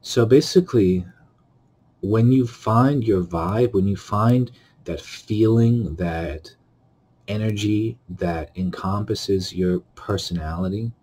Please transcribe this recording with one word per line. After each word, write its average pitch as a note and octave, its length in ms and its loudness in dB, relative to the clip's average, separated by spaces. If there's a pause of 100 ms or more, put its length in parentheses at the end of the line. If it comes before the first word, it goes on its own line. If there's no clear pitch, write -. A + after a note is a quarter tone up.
So - 240 0
basically, A2+ 800 2 (960)
when A2+ 300 4
you C3 140 4
find A#2+ 580 0
your F#2+ 200 2
vibe, F#2+ 500 -2
when G2 140 2
you G2 100 -2
find A#2+ 540 0 (320)
that E2 180 -8
feeling, A2 920 0
that E2 600 -6 (720)
energy G#2+ 720 -2 (100)
that F2 480 -6
encompasses F#2+ 1000 -4
your F2+ 260 0 (160)
personality F#2 960 -6 (120)